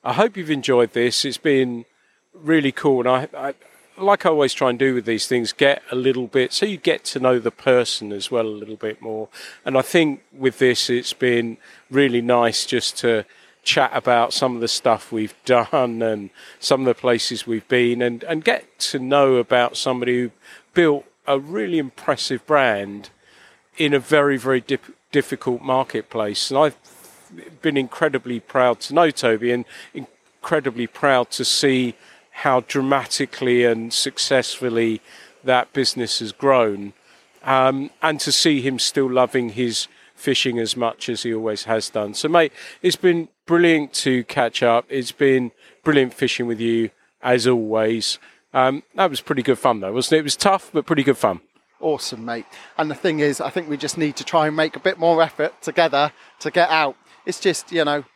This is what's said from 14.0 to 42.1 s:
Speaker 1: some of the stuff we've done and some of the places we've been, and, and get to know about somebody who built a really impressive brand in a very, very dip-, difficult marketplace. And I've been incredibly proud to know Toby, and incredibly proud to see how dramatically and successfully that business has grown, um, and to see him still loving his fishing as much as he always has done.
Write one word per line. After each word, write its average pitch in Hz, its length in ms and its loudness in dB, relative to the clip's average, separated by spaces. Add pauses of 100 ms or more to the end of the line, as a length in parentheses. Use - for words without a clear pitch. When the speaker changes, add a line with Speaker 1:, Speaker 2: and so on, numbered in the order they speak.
Speaker 1:
some 127 220 -2
of 117 60 -6
the 117 60 -2
stuff - 440 -2
we've 107 240 -4 (100)
done 120 560 0
and 107 300 -4 (280)
some 135 220 0
of 131 60 2
the 120 120 0
places 120 460 -2
we've 113 220 -6
been, 120 340 2
and, 120 220 -2
and 160 200 -4
get - 360 -4
to - 180 -6
know 135 380 4
about 123 420 2
somebody 123 440 -2
who 120 100 -6 (420)
built 151 320 2 (220)
a 143 120 0
really 175 380 -4
impressive 135 680 -4
brand 104 640 0 (680)
in 147 160 2
a 143 60 2
very, 143 380 2
very 127 220 0
dip-, - 360 -6 (160)
difficult 127 500 -2
marketplace. 120 880 -4
And 135 80 0
I've 147 200 2 (840)
been 147 160 0
incredibly 131 640 -2
proud 127 420 2
to - 140 -10
know 165 160 4
Toby, 120 400 0
and 120 140 -2 (280)
incredibly 131 960 -6
proud 131 440 0
to - 140 -6
see 127 480 0 (400)
how 131 280 0
dramatically 131 1040 0
and 113 300 0
successfully 117 1080 -2 (420)
that 127 300 2
business 127 460 -4
has 110 120 -8
grown, 107 600 0 (500)
um, 135 460 2 (120)
and 156 180 0
to - 120 -4
see 147 300 2
him 127 180 -4
still 135 300 -2
loving 127 400 0
his 113 380 -4 (280)
fishing 127 440 -2
as 113 180 -4
much 117 320 -4
as 113 140 -6
he 117 100 -4
always 110 320 -4
has 113 240 -2
done. 104 240 -6